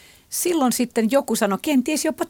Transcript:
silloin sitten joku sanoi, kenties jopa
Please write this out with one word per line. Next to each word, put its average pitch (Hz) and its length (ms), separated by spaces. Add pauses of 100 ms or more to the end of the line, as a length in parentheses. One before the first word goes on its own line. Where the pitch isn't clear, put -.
(300)
silloin 294 420
sitten 226 380
joku 262 260
sanoi, 196 260
kenties 285 420
jopa 320 260